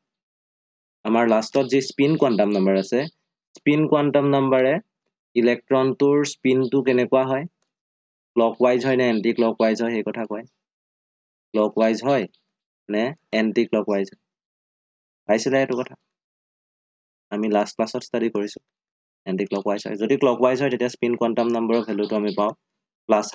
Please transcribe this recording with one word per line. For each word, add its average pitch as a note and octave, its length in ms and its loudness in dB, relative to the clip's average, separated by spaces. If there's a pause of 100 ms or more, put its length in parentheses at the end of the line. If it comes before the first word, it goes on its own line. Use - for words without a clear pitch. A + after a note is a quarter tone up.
(1040)
আমাৰ A2+ 220 2
লাষ্টত A2+ 400 0
যি C3+ 140 2
স্পিন C#3 340 0
কোৱাণ্টাম A2 360 2
নাম্বাৰ F#2+ 260 2
আছে, F#2+ 220 -2 (540)
স্পিন D3+ 340 0
কোৱাণ্টাম C#3+ 420 2
নাম্বাৰে C3+ 440 2 (640)
ইলেক্ট্ৰনটোৰ C3 920 2
স্পিনটো C3 560 0
কেনেকুৱা B2 440 2
হয়, C3+ 200 -4 (920)
ক্লকৱাইজ A#2+ 500 2
হয় C3 120 0
নে B2+ 120 2
এণ্টি A2+ 240 0
ক্লকৱাইজ A2+ 460 0
হয়, A#2 140 -2
সেই G#2+ 120 -4
কথা A2+ 200 -8
কয়। G#2+ 200 -10 (1080)
ক্লকৱাইজ A2 500 2
হয় B2+ 220 0 (640)
নে G#2+ 140 -2 (280)
এণ্টি A2 340 0
ক্লকৱাইজ G2+ 420 -2
হয়, - 140 -20 (1080)
পাইছিলে A2+ 300 0
এইটো C3 180 -2
কথা? - 180 -8 (1400)
আমি G#2+ 180 -4
লাষ্ট G#2 260 0
ক্লাছত A#2+ 280 -4
ষ্টাডি A#2 260 -2
কৰিছোঁ, G#2 320 -6 (680)
এণ্টি F#2+ 180 -2
ক্লকৱাইজ G2+ 360 -4
হয়। G#2+ 160 -8
যদি A2+ 200 0
ক্লকৱাইজ B2+ 420 2
হয়, C#3 120 0
তেতিয়া B2 180 -2
স্পিন A#2+ 260 -4
কোৱাণ্টাম A2+ 340 0
নাম্বাৰৰ A#2 360 0
ভেলুটো G#2 300 -4
আমি G#2 200 -2
পাওঁ G#2 160 -2 (580)
প্লাছ G#2+ 260 2